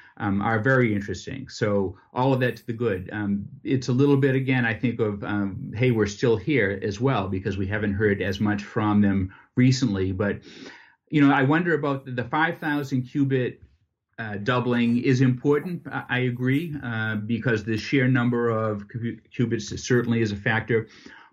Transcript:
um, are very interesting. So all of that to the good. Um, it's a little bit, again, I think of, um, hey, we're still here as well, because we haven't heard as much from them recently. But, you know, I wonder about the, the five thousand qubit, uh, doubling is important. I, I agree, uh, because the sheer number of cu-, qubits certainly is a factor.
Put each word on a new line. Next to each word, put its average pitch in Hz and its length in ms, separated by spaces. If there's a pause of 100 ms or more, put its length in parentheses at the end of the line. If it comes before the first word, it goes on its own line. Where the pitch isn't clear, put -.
(180)
um, 101 240
are 110 180
very 123 340
interesting. - 540
So 101 500 (160)
all 131 200
of 123 80
that 123 160
to - 100
the 117 60
good. 107 380
Um, 101 340 (180)
it's - 240
a 131 60
little 139 240
bit, 135 180
again, 127 300
I 113 80
think 113 260
of, 104 240
um, 98 500
hey, 123 180
we're 110 140
still 110 320
here 104 460
as 98 160
well, 117 280
because 98 300
we 98 100
haven't 104 260
heard 101 280
as 95 180
much 104 240
from 107 380
them 98 320 (220)
recently. 117 560
But, 101 300 (680)
you 147 160
know, 139 80
I 139 100
wonder 165 300
about 143 320
the, 131 60
the 120 140
five 160 340
thousand 143 440
qubit, 135 560 (600)
uh, 110 180
doubling 120 640
is 131 220
important. 147 600 (100)
I, 135 160
I 123 120
agree, 127 640
uh, 110 320
because 107 480
the 110 140
sheer 127 300
number 120 420
of 110 380
cu-, 113 300 (180)
qubits 117 440
certainly 117 420
is 104 100
a 101 40
factor. 110 520 (460)